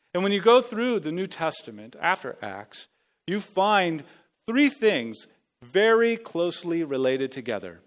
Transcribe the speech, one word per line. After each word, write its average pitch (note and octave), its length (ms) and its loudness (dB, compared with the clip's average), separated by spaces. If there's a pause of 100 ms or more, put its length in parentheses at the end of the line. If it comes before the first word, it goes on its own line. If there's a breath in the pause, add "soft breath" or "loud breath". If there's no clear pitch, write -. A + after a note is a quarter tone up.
(140)
and F3+ 80 0
when G3+ 100 0
you G3+ 80 0
go A#3+ 220 8
through A#3 380 -2
the D#3 120 -6
New F#3 140 -4
Testament B2 720 -8
after E3+ 400 -2
Acts, G2+ 460 -14 (400)
you G3+ 140 -4
find F#3 640 0 (420 soft breath)
three C4 240 2
things C#3+ 560 -2 (360 soft breath)
very A3+ 540 4
closely E3+ 680 -4
related C3 480 0
together. G2 540 -8